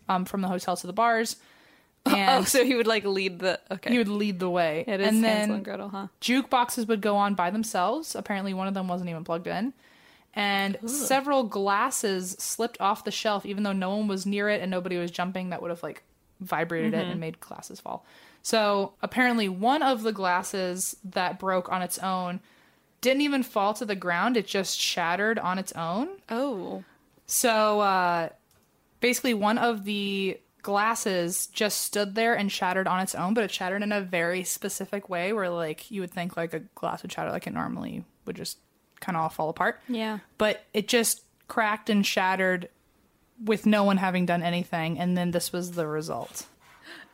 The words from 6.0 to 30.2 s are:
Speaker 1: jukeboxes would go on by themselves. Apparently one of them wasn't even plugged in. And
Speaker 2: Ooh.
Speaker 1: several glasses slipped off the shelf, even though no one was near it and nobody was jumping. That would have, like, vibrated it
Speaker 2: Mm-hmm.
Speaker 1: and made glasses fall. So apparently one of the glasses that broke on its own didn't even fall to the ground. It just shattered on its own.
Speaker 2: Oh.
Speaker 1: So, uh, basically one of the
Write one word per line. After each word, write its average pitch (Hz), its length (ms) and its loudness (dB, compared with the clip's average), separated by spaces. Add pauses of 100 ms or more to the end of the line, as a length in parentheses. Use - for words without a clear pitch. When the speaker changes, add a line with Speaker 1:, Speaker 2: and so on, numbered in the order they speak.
Speaker 1:
jukeboxes 247 640 2
would 220 140 2
go 208 160 2
on 202 180 2
by 175 140 0
themselves. 214 680 -2
Apparently 196 380 -4
one 190 160 -4
of 196 40 -4
them 190 140 -4
wasn't 180 220 -4
even 165 160 -8
plugged 175 200 -4
in. 180 280 -2 (600)
And 196 480 0
Speaker 2:
Ooh. 226 60 -6
Speaker 1:
several 269 560 2
glasses 196 960 0
slipped - 400 -4
off 202 240 0
the 214 80 -4
shelf, 202 340 0
even 202 180 -4
though 196 100 0
no 185 240 0
one 214 100 0
was 190 180 -2
near 202 220 0
it 208 140 2
and 190 100 -4
nobody 185 240 -2
was 175 160 -2
jumping. 185 380 -4
That 170 120 -6
would 170 80 -6
have, 170 140 -6
like, 156 200 -10 (360)
vibrated 165 540 -2
it 160 80 0
Speaker 2:
Mm-hmm. 180 100 -4
Speaker 1:
and 175 80 -4
made 165 220 -8
glasses - 400 -16
fall. - 240 -10 (360)
So 208 600 2
apparently 233 480 2
one 233 340 2
of 254 200 2
the 220 100 0
glasses 185 920 -2
that 185 360 -2
broke 185 300 0
on 185 120 0
its 175 180 -4
own 185 400 -2 (600)
didn't 269 220 4
even 285 200 2
fall 208 300 0
to 214 120 -6
the 208 120 -2
ground. 180 400 0
It 196 100 0
just - 320 -2
shattered 190 600 0
on 185 200 0
its 190 140 -8
own. 175 340 -2 (220)
Speaker 2:
Oh. 196 560 -4 (400)
Speaker 1:
So, 214 560 4
uh, 180 480 4 (720)
basically 247 320 2
one 208 240 2
of 233 260 2
the 196 560 -2 (240)